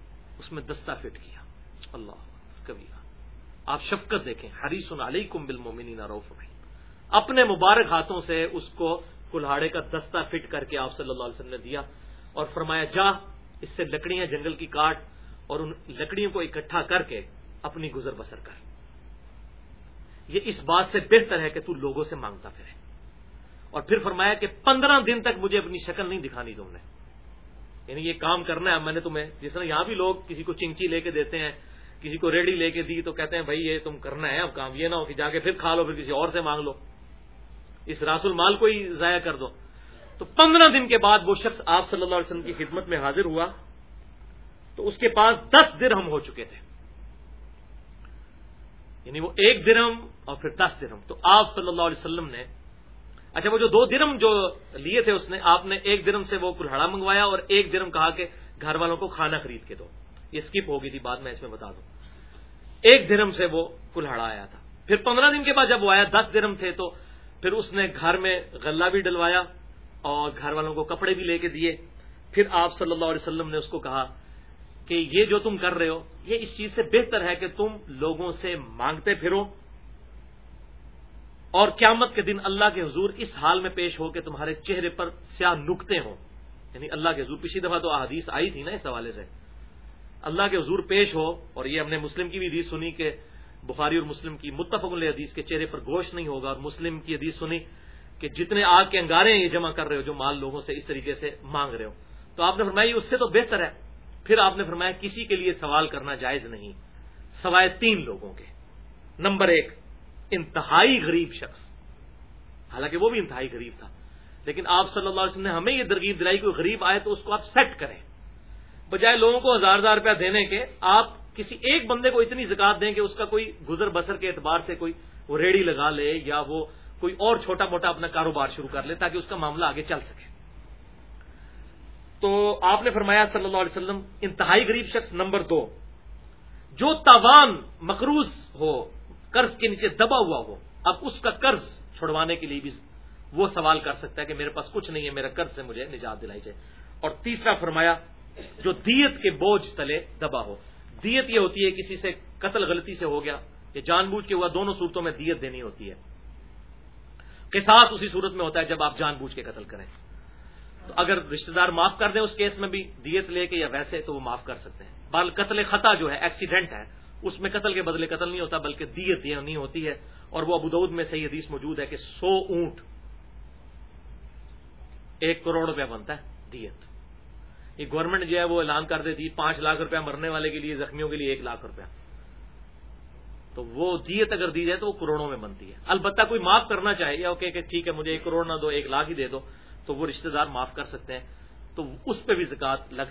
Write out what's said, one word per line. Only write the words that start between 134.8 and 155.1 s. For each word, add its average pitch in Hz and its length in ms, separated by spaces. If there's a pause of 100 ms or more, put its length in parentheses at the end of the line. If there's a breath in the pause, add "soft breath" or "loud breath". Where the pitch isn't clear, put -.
شخص۔ - 220
نمبر 190 260 (100)
دو، 160 100 (1160 soft breath)
جو 294 140 (120)
تاوان 240 460 (400)
مقروض 285 380 (320)
ہو، 156 120 (580)
قرض 233 280
کے 220 100
نیچے 202 200 (120)
دبا 233 180
ہوا 165 280
ہو، 104 80 (300)
اب 180 100 (120)
اس 254 140
کا 220 100 (120)
قرض 262 220 (340)
چھڑوانے 160 380
کے 165 100
لیے 143 140
بھی 139 100 (640 soft breath)
وہ 180 220
سوال 156 260
کر - 220
سکتا - 180
ہے 151 60
کہ 151 80
میرے 147 200
پاس 147 180
کچھ 190 180
نہیں 156 160
ہے، 143 40
میرا 135 240
قرض 170 200
سے 135 80
مجھے 120 300
نجات 113 300
دلائی 104 220
جائے۔ 104 120 (440 soft breath)
اور 156 100 (140)
تیسرا 226 360
فرمایا 165 340 (720)
جو 185 80 (140)
دیت 277 360
کے 190 80 (120)
بوجھ 202 240 (100)
تلے 147 220 (220)
دبا 131 260
ہو۔ 101 80 (500 soft breath)
دیت 240 260
یہ 226 80
ہوتی 196 260
ہے 190 80
کسی 185 240
سے 190 140 (280)
قتل 190 260
غلطی 175 300
سے 165 100
ہو 147 200
گیا 147 120 (380)
یا 139 120
جان 175 240
بوجھ 202 180
کے 196 60
ہوا، 175 200
دونوں 196 240
صورتوں 175 240
میں 165 160